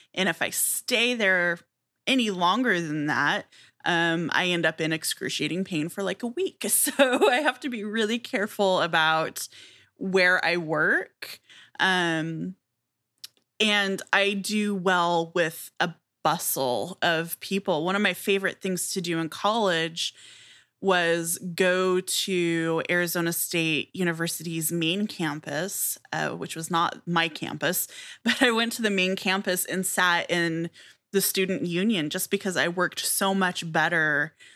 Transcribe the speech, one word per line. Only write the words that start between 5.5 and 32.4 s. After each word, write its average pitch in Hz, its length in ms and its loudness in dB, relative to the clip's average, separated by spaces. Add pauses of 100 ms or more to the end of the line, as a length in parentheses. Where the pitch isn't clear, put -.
pain 165 260 -4
for, 202 140 -8
like, 190 220 -4
a - 40 -4
week. 359 360 -6
<laughs> - 40 -2
So 262 600 4
I 247 120 4
have 247 180 0
to 302 80 -4
be 233 160 -4
really 220 340 0
careful 196 600 0
about 160 680 2 (520)
where 185 460 4
I 170 120 2
work. 170 840 -2 (400)
Um, 170 800 0 (1040)
and 202 420 2 (100)
I 202 220 4
do 208 400 0
well 175 600 2
with 160 440 -2
a 170 160 -2 (300)
bustle 135 800 -2
of 170 380 0
people. 190 440 -2
One 185 120 0
of 208 60 0
my 190 120 2
favorite 196 460 -2
things 185 320 -4
to 196 80 -4
do 170 200 -2
in 165 80 -4
college 175 840 0 (640)
was 170 580 2 (160)
go 185 460 4
to 165 880 0
Arizona 170 420 0
State 160 600 -2
University's 165 800 -2
main 170 340 0
campus, 156 880 -4 (160)
uh, 156 180 -2
which - 260 -8
was 165 160 -10
not 165 340 0
my 165 220 0
campus, 160 580 -4 (200)
<laughs> - 180 -18
but - 180 0
I 254 80 6
went 226 240 0
to - 80 -4
the 214 80 2
main 185 240 2
campus 190 500 0
and 185 220 -2
sat 175 440 2
in 170 400 0 (420)
the 196 80 2
student 190 460 0
union 175 440 0
just 185 200 -4
because 196 260 -2